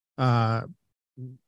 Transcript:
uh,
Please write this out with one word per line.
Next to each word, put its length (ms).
uh, 440